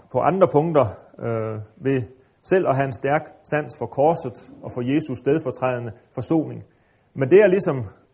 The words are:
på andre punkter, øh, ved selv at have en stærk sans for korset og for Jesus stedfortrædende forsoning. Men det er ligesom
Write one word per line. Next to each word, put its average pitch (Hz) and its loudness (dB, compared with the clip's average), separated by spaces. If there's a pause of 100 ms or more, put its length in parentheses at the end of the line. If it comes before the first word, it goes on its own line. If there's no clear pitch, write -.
(120)
på 127 -2
andre 165 2
punkter, 147 2 (320)
øh, 110 -4 (160)
ved 131 -2 (400)
selv 185 2
at 135 2
have 139 0
en 135 -6
stærk 143 -2 (200)
sans 151 -6
for 117 -6
korset 139 -2 (100)
og 113 -12
for 123 -2
Jesus 151 -4
stedfortrædende 127 -2 (220)
forsoning. 127 -4 (500)
Men 131 -2
det 185 10
er 214 8
ligesom 180 0 (300)